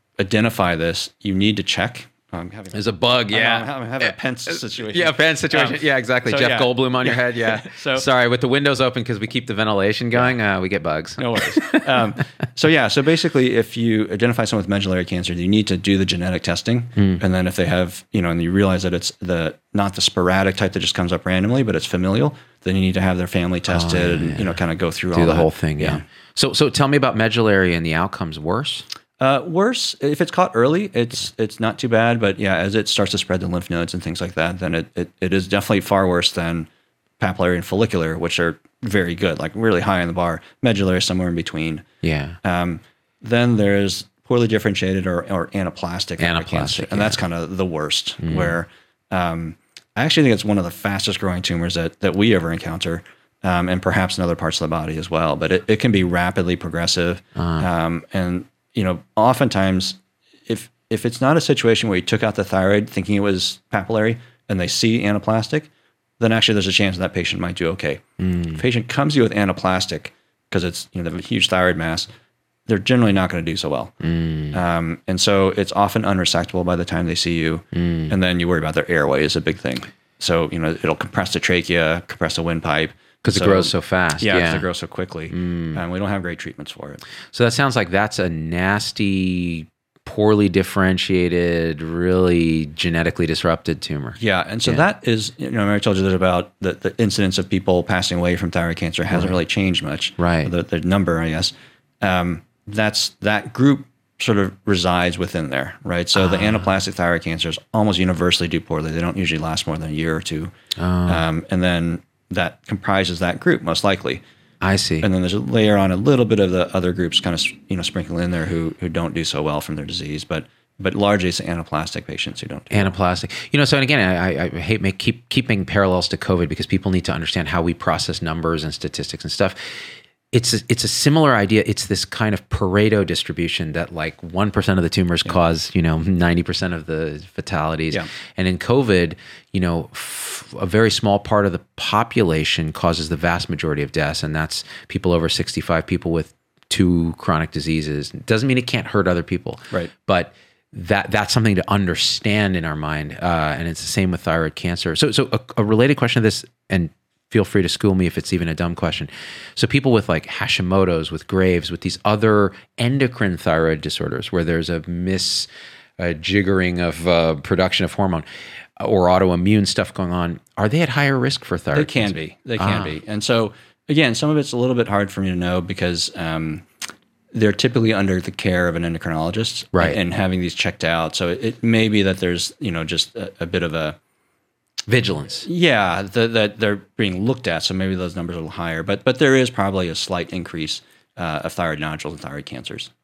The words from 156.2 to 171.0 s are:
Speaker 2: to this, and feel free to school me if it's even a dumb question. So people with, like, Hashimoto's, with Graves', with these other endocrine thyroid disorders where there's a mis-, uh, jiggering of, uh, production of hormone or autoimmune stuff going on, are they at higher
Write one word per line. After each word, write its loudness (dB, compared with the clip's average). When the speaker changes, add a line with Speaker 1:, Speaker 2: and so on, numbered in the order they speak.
Speaker 2:
to 6
this, -4
and 0
feel 4
free 2
to 2
school 0
me 2
if -4
it's -4
even 0
a -2
dumb -4
question. -4
So 0
people 2
with, 4
like, 0
Hashimoto's, 0
with -8
Graves', 2
with -8
these -4
other 4
endocrine 0
thyroid 2
disorders -6
where 2
there's 0
a -4
mis-, -2
uh, -2
jiggering 2
of, -2
uh, 4
production 0
of -2
hormone 0
or 4
autoimmune 4
stuff -2
going -4
on, -4
are 2
they 0
at 0
higher 2